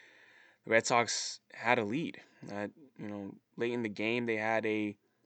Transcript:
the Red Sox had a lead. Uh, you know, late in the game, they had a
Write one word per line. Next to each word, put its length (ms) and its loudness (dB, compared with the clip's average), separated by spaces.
the 60 -2
Red 160 6
Sox 540 2
had 240 4
a 60 0
lead. 360 -4
Uh, 180 -6
you 100 -12
know, 280 -10
late 180 -2
in 100 -2
the 40 -2
game, 380 0
they 120 0
had 280 0
a 320 0